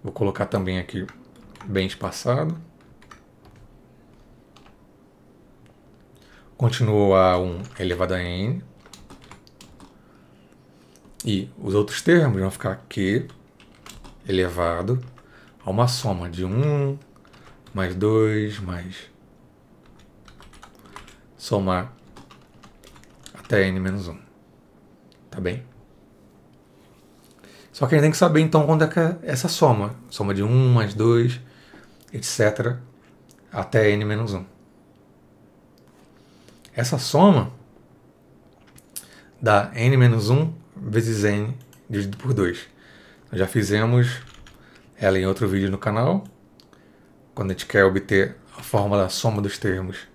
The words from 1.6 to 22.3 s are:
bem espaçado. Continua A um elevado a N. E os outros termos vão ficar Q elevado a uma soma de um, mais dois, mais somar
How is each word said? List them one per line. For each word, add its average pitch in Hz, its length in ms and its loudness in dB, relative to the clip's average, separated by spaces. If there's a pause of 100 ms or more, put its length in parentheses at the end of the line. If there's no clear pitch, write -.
bem 95 220 -2
espaçado. 139 720 -4 (4000)
Continua 104 760 4
A 90 60 2
um 90 240 -4 (160)
elevado 90 340 -2
a 90 100 -2
N. 98 400 -6 (2500)
E 101 320 -2
os 98 180 -6
outros 104 280 0
termos 151 380 4
vão 95 100 -2
ficar - 380 -8
Q 98 400 -2 (1000)
elevado 90 760 -2 (600)
a 95 60 -6
uma 117 180 2
soma 90 400 -4
de 90 160 -6
um, 139 540 -2 (760)
mais 92 220 -4
dois, 107 640 0
mais 90 520 -12 (2250)
somar 95 560 -2 (1400)